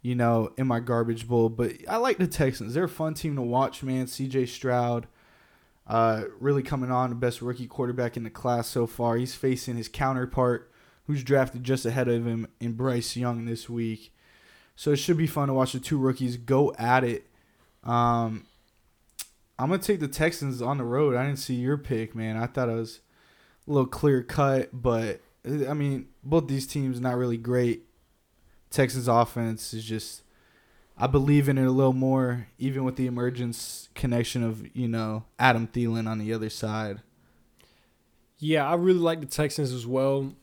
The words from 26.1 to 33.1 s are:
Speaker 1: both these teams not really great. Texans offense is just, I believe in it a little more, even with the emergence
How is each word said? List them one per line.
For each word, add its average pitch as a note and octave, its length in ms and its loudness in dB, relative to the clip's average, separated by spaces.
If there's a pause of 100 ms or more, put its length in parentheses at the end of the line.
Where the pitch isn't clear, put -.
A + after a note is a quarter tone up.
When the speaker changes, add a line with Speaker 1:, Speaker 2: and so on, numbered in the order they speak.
Speaker 1:
both D3 240 2
these C3+ 180 -2
teams C3 360 -2
not B2 160 0
really B2 200 0
great. A#2+ 460 0 (880)
Texans B2+ 380 0
offense A#2 680 2
is A2 100 -10
just, A2 380 -8 (760)
I C3 100 0
believe C#3+ 420 4
in C3+ 80 4
it C3 80 4
a C3 60 4
little C3 200 6
more, B2+ 560 0 (100)
even C3+ 260 -2
with C3 120 -2
the B2+ 120 -2
emergence B2 880 -4